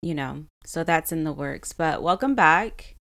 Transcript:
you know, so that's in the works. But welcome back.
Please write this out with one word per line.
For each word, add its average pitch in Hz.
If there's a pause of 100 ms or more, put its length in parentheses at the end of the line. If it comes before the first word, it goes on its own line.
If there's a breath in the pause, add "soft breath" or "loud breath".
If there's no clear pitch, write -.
you 165
know, 143 (180)
so -
that's 165
in 160
the 156
works. 139
But 160
welcome 190
back. 190